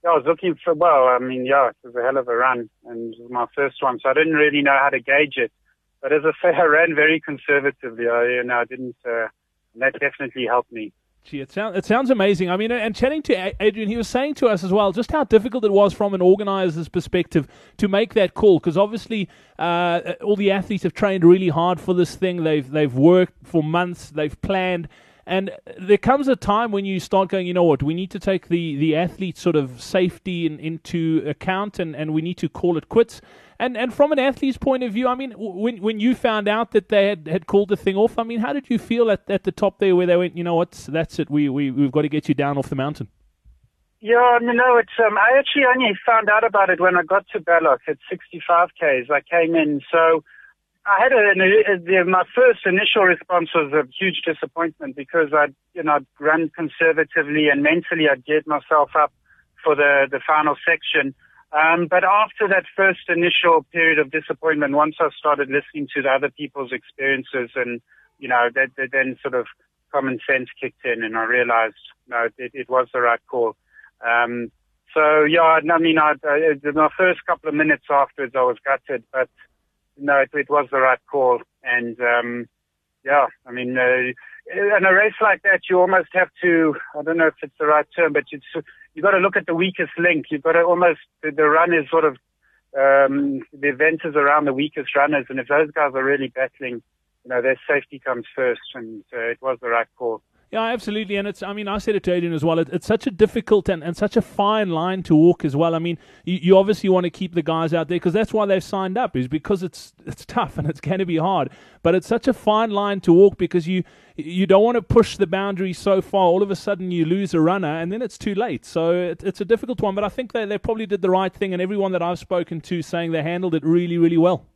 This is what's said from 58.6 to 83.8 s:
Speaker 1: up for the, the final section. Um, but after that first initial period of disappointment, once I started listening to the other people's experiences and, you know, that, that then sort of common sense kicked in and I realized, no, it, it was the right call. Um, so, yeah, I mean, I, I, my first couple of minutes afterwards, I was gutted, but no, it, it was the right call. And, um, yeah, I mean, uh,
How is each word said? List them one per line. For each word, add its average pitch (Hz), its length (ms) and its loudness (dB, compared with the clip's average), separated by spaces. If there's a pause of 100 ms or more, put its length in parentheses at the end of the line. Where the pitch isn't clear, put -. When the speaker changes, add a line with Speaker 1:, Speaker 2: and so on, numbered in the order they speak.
Speaker 1:
up 147 140 2 (500)
for 151 140 2
the, 143 340 4
the 135 160 -4
final 151 300 2 (100)
section. 143 480 -2 (380)
Um, 160 380 2
but 180 140 2
after 208 440 0
that 185 160 0 (100)
first 190 340 0
initial 170 640 2
period 165 280 2
of 135 120 0
disappointment, 151 680 -2
once 151 220 0
I 156 200 0
started 143 320 -2
listening 143 440 -6
to 147 60 -2
the 135 80 -2
other 139 220 0
people's 135 420 -12
experiences 131 840 -6
and, 120 280 -6 (360)
you 131 100 -14
know, 120 260 2
that, 131 240 -2
that 131 120 -6
then 131 300 -2
sort 131 140 -6
of 120 120 -2 (460)
common 131 340 -4
sense 131 220 -2 (100)
kicked - 280 -10
in 113 160 -4
and 110 160 -6
I 113 60 -2
realized, 117 520 0 (300)
no, 117 220 -4 (100)
it, 123 160 -12
it 127 160 -12
was 127 240 0
the 123 80 -2
right 117 240 2
call. 117 300 -2 (440)
Um, 117 500 -2 (440)
so, 151 300 4
yeah, 160 340 4 (120)
I 165 80 2
mean, 160 200 2
I, 151 160 2 (100)
I, 151 300 2 (180)
my 156 240 2
first 185 300 0
couple 160 240 -4
of 147 40 -6
minutes 151 360 0
afterwards, 139 440 0
I 131 80 0
was 123 220 0
gutted, 135 480 -4
but 131 160 -2 (720)
no, 143 180 2
it, 135 140 2
it 139 160 -4
was 143 220 0
the 139 80 -2
right 131 220 2 (100)
call. 127 300 2 (240)
And, 120 360 -4
um, 120 460 -2 (580)
yeah, 135 220 2 (180)
I 127 60 -20
mean, 123 260 -6
uh, 127 360 0 (420)